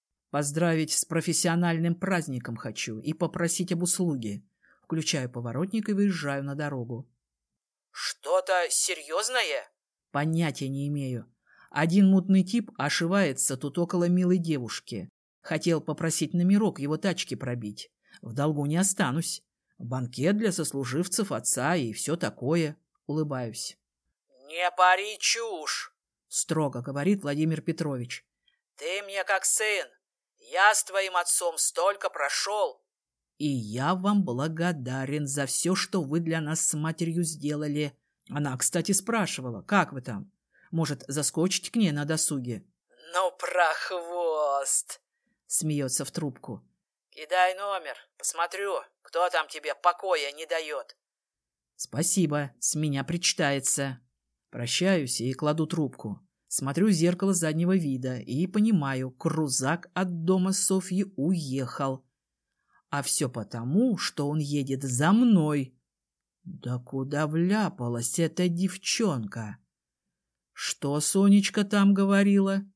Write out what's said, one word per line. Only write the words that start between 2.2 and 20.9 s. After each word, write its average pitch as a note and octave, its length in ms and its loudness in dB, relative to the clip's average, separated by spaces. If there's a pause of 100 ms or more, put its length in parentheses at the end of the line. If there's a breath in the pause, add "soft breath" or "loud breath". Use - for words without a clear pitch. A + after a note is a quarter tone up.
хочу A2 420 -8
и C#3+ 160 -4
попросить E3+ 580 -2
об E3+ 100 0
услуге». C#3+ 600 -2 (400 soft breath)
Включаю D3+ 480 -2
поворотник C#3 580 -4
и G#3+ 60 0
выезжаю D3+ 500 0
на C#3 100 -6
дорогу. C3 540 -6 (800)
«Что-то F3+ 800 0
серьезное?» E3 1000 -2 (400)
«Понятия D3+ 580 -2
не C#3 200 -4
имею. C3+ 440 -6 (380 soft breath)
Один F3 400 6
мутный F#3+ 340 6
тип A3 320 -2
ошивается D#3 800 0
тут C3 220 -4
около F3 300 2
милой F3+ 280 6
девушки. B2+ 720 -4 (320)
Хотел D#3+ 400 0
попросить D#3+ 540 -2
номерок F#3+ 440 4
его C#3+ 200 -2
тачки F3 360 -2
пробить. A#2+ 560 -6 (300 loud breath)
В A#2 140 -12
долгу C#3+ 320 0
не D3+ 100 0
останусь. E3 680 0 (360)
Банкет B2+ 580 -2
для G#3+ 160 0
сослуживцев D#3 800 -2